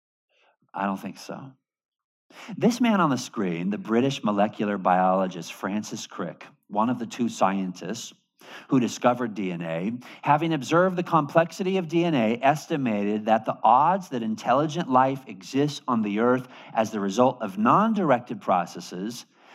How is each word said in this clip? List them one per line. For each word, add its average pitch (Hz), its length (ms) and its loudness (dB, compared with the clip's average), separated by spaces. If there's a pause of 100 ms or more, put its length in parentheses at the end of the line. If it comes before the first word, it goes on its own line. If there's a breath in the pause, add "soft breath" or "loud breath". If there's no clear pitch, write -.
(720)
I 98 140 -4
don't 98 140 -4
think - 180 -12
so. - 320 -14 (1040 loud breath)
This 208 240 2
man 220 220 4
on 156 80 4
the 123 80 2
screen, 90 500 -2
the 104 80 0
British 117 480 0
molecular 104 540 0
biologist 92 720 2
Francis 107 540 -8
Crick, - 400 -10 (220)
one 104 200 0
of 123 100 -2
the 120 60 -8
two 113 240 -4
scientists 95 840 -2 (540 loud breath)
who 135 120 4
discovered 120 540 0
D 95 180 -4
N 85 80 -6
A, 85 320 -4 (300 loud breath)
having 156 320 2
observed 165 420 2
the 175 60 -2
complexity 165 760 0
of 175 120 -4
D 165 160 0
N 175 100 2
A, 117 260 2
estimated 113 840 0
that 113 180 2
the - 180 -4
odds 160 460 4
that 120 140 -6
intelligent 131 680 0
life 131 380 2
exists 135 600 -4
on 120 140 0
the 104 200 -2
earth 127 280 2 (240 loud breath)
as 110 180 0
the 107 100 -6
result 120 420 2
of 98 160 -6
non-directed 143 840 2
processes 90 840 -4 (280 soft breath)